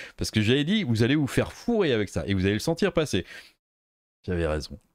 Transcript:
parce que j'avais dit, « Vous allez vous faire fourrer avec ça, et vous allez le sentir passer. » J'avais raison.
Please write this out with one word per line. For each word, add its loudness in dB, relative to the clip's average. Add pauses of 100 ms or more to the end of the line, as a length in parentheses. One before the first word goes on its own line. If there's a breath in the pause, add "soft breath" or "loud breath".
(160 loud breath)
parce -6
que 2
j'avais 2
dit, « 0
Vous 2
allez 4
vous 2
faire -2
fourrer 0
avec 0
ça, -4
et 0
vous 2
allez 4
le -2
sentir -2
passer. » -2 (1000 loud breath)
J'avais -2
raison. -6 (140)